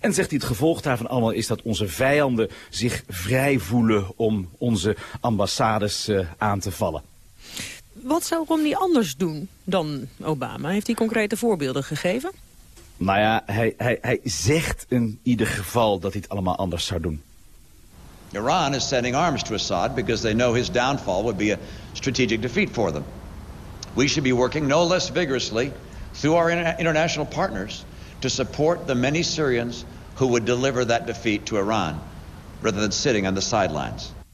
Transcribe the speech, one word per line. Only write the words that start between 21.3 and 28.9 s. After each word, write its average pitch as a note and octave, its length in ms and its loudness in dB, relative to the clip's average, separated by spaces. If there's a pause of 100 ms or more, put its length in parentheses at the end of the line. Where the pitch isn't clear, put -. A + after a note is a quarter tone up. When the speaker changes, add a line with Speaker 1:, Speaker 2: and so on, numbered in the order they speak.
Speaker 3:
be G#2 160 2
a F#2+ 60 -2 (340)
strategic A#2 500 0
defeat D#3 300 0
for F#2+ 200 0
them. D2 120 -4 (920)
We C#3+ 140 4
should C3+ 200 0
be B2+ 60 4
working B2+ 320 2
no D#3 220 6
less F3+ 220 2
vigorously C3 640 0 (480)
through D#3 180 4
our E3+ 120 4
inter-, E3+ 280 0
international D#3+ 480 2
partners A2 580 -4 (340)
to C3 100 -2
support D3+ 580 0
the C3+ 80 0